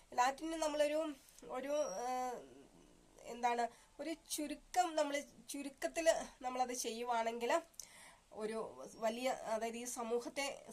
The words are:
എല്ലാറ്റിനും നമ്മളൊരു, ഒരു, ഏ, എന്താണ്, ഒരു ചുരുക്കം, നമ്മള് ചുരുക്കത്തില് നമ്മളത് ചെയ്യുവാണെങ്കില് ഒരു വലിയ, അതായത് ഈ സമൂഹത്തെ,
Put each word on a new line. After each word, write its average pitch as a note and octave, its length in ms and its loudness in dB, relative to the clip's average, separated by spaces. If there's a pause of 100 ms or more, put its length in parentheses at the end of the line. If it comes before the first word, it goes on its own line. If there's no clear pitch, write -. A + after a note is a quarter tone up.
(100)
എല്ലാറ്റിനും D#4 500 2
നമ്മളൊരു, D4+ 540 4 (300)
ഒരു, C4 280 -4
ഏ, B3+ 680 0 (840)
എന്താണ്, A#3+ 460 2 (320)
ഒരു D#4 140 -2 (160)
ചുരുക്കം, D#4 640 0
നമ്മള് D4 260 2 (260)
ചുരുക്കത്തില് C#4+ 960 0
നമ്മളത് B3+ 280 0
ചെയ്യുവാണെങ്കില് A#3+ 1120 0 (520)
ഒരു G#3 600 -4
വലിയ, A3+ 360 0
അതായത് A3+ 460 -2
ഈ A#3+ 80 -6
സമൂഹത്തെ, A#3+ 880 -2